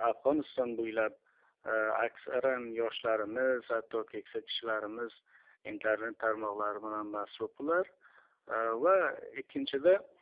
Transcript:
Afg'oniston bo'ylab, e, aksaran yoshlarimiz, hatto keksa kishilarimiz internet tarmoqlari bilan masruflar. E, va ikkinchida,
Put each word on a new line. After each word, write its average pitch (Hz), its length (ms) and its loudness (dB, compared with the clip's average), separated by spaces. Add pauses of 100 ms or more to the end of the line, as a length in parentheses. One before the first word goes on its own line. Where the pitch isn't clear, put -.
(100)
Afg'oniston 127 680 0
bo'ylab, 110 380 0 (500)
e, 110 60 -2 (340)
aksaran 127 640 -2 (140)
yoshlarimiz, 113 800 0 (100)
hatto 110 380 -2
keksa 107 360 -8
kishilarimiz 110 680 -4 (560)
internet 107 500 -2
tarmoqlari 104 640 -2
bilan 107 320 -6
masruflar. 139 760 -2 (640)
E, - 20 -2 (280)
va 185 100 8 (480)
ikkinchida, 143 540 4 (260)